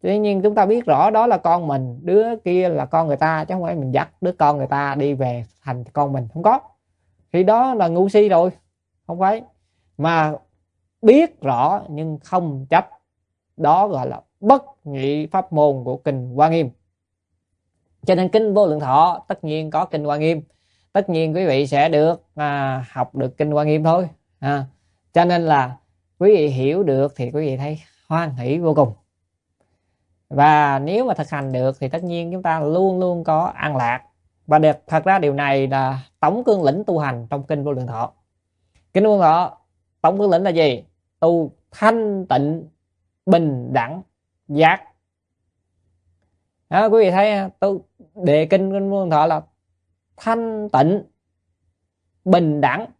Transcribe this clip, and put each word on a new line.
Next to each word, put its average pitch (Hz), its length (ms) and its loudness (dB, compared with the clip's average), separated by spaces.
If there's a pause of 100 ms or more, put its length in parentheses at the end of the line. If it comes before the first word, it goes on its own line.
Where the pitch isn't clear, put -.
Tuy 190 180 -2
nhiên 202 240 0
chúng 208 120 2
ta 208 120 4
biết 233 200 0
rõ 160 240 4
đó 220 160 2
là 220 120 2
con 170 280 0
mình, 131 360 -6
đứa 208 340 0
kia 185 320 0
là 147 180 -2
con 160 200 0
người 143 100 -2
ta, 156 280 0
chứ 185 100 -8
không 185 80 -6
phải 170 140 -4
mình 135 140 -6
dắt 135 200 -2 (100)
đứa 180 120 -2
con 147 240 2
người 135 100 -4
ta 139 280 -2
đi 143 200 -2
về 123 300 -4 (180)
thành 123 300 -10
con 143 200 -2
mình, 127 220 -6
không 160 80 -10
có. 233 180 2 (720)
Thì 180 100 2
đó 233 320 2
là 190 140 0
ngu 180 200 0
si 208 200 4
rồi, 180 220 4 (560)
không 170 120 -10
phải. 202 240 0 (560)
Mà 156 360 0 (680)
biết 277 380 4
rõ 135 480 0
nhưng 156 360 -8
không 151 460 -4
chấp, 170 200 2 (680)
đó 175 320 2
gọi 131 200 -4
là - 120 -10 (200)
bất 254 240 0 (200)
nhị 143 420 -6
pháp 185 260 -6
môn 143 320 0
của 127 120 -8
Kinh 127 380 -8
Hoa 151 140 2
Nghiêm. 160 220 -2 (1400)
Cho 185 80 2
nên 180 140 0
Kinh 214 260 0
Vô 208 120 4
Lượng 151 140 -2
Thọ 151 480 2
tất 180 160 -8
nhiên 156 260 -6
có 160 140 -2
Kinh 151 200 -6
Hoa 147 120 -2
Nghiêm, 156 260 -2 (500)
tất 196 160 -2
nhiên 160 260 -2
quý 185 120 -2
vị 139 200 0
sẽ 143 220 2
được, 160 360 2 (100)
à, 139 580 -4
học 127 220 -6
được 131 220 -6
Kinh 151 140 -2
Hoa 147 140 0
Nghiêm 151 200 0
thôi. 170 240 0 (300)
À, 139 260 -4 (480)
cho 175 120 4
nên 175 180 2
là 135 340 0 (420)
quý 202 180 6
vị 151 120 2
hiểu 139 340 0
được 139 340 0
thì 127 80 -6
quý 147 220 -4
vị 131 100 -4
thấy 151 220 -8 (300)
hoan 160 220 -4
hỷ 127 280 -4
vô 165 160 0
cùng. 135 180 4 (1400)
Và 143 500 4
nếu 185 260 -2
mà 220 100 -2
thực - 160 -8
hành 139 220 -6
được 127 280 -2
thì 135 80 -6
tất 165 160 -6
nhiên 170 280 -6
chúng 185 100 -8
ta 160 180 -2
luôn 180 380 0
luôn 180 260 -2
có 160 300 0
an 147 220 -6
lạc. 123 260 -2 (440)
Và 151 120 4
được, 156 180 4 (100)
thật 160 180 -2
ra 190 140 2
điều 147 160 0
này 139 320 0
là 135 340 -2 (200)
tổng 202 240 0
cương 202 180 2
lĩnh 156 220 0
tu 170 140 -2
hành 123 320 -6
trong 139 120 -6
Kinh 143 220 -4
Vô 147 80 -4
Lượng 127 140 -6
Thọ. 117 260 -8 (800)
Kinh 190 120 2
Vô 220 60 4
Lượng 208 100 4
Thọ, 170 380 2 (420)
tổng 180 180 2
cương 202 120 2
lĩnh 175 120 2
là 196 80 0
gì? 160 340 2 (360)
Tu 165 300 2 (200)
thanh 214 560 -2
tịnh, 151 420 -2 (580)
bình 143 460 0
đẳng, 131 300 -4 (460)
giác. 160 340 2 (1900)
Đó, 196 160 2
quý 220 180 6
vị 185 60 4
thấy, 202 200 2
à, 196 200 -4 (100)
tu 196 200 -2 (340)
đề 160 320 2
kinh 190 260 0
Kinh 196 180 -4
Vô 196 100 -2
Lượng 180 100 -4
Thọ 156 160 2
là 160 140 0 (760)
thanh 220 520 -4
tịnh, 165 340 2 (1200)
bình 165 360 2
đẳng. 139 260 -2 (140)